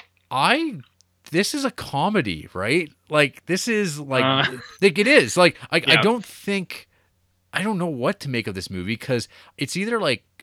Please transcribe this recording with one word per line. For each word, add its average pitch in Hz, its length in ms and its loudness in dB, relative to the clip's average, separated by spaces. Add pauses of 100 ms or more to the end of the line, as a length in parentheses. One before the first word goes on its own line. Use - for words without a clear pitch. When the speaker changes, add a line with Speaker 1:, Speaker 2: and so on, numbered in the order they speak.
(320)
Speaker 1:
I, 208 480 0 (520)
this 175 220 0
is 277 120 -4
a - 60 -2
comedy, 139 840 -2
right? 139 380 -2 (180)
Like, 151 360 0
this 185 220 -2
is, 202 320 -2
like, 131 240 0
Speaker 2:
Uh, 135 340 2 (240)
Speaker 1:
like, 190 160 4
it 208 100 4
is. 254 300 6
Like, 175 200 6 (140)
I, 165 60 2
I 165 100 -2
Speaker 2:
yeah. 165 140 6
Speaker 1:
don't 220 240 2
think, - 640 -6 (640)
I - 80 -2
don't 208 160 -2
know 175 100 -2
what 151 340 -2
to 139 80 -8
make 117 180 -2
of 98 80 -6
this 92 140 -8
movie, 92 280 -4
'cause 120 300 -2 (300)
it's 147 200 -6
either, 220 220 -2
like, 143 240 -2 (200)